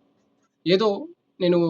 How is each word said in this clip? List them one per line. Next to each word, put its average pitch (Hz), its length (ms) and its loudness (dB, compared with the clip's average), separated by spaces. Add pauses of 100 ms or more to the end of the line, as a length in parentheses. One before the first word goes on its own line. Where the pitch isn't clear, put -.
(680)
ఏదో 202 400 0 (320)
నేను 175 200 2 (100)